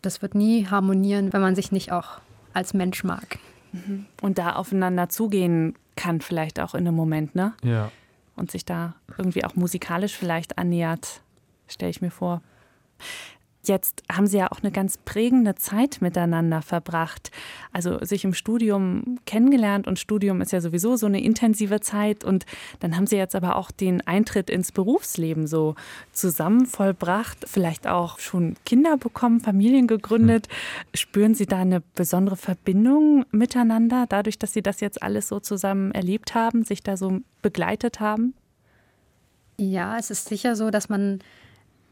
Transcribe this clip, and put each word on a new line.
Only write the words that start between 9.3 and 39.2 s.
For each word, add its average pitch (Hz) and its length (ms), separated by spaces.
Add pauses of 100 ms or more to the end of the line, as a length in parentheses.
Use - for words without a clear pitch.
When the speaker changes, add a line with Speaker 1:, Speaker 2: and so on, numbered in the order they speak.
Speaker 2:
auch - 100
musikalisch 180 600
vielleicht 170 440
annähert, 170 600 (460)
stell 180 220
ich - 120
mir 180 100
vor. 175 300 (1200)
Jetzt - 460
haben 196 160
Sie 196 120
ja - 120
auch - 100
eine 202 120
ganz 190 240
prägende 226 580
Zeit 247 460
miteinander 170 600
verbracht. 165 680 (400)
Also 175 320
sich 196 220
im 190 80
Studium 214 920
kennengelernt 220 600
und 185 100
Studium 196 440
ist 180 100
ja 185 80
sowieso 175 380
so 214 80
eine 196 180
intensive 214 560
Zeit. 208 460
Und 185 200 (360)
dann 170 160
haben 196 100
Sie 214 80
jetzt 196 220
aber 175 180
auch - 160
den 185 340
Eintritt 196 440
ins - 240
Berufsleben 165 760
so 156 280 (360)
zusammen 190 540
vollbracht, 196 840
vielleicht 170 400
auch 175 320
schon 175 460
Kinder 285 320
bekommen, 233 420
Familien 226 480
gegründet. 226 600
Speaker 3:
Hm. - 60 (400)
Speaker 2:
Spüren 214 380
Sie 214 120
da 190 140
eine 185 220 (140)
besondere 185 400
Verbindung 254 960
miteinander, 233 800
dadurch, 208 280
dass 208 140
Sie 214 100
das 196 200
jetzt 202 200
alles 208 280
so 202 100
zusammen 196 540
erlebt 190 420
haben, 226 300
sich - 180
da 196 140
so 190 240 (200)
begleitet 208 600
haben? 220 320 (1200)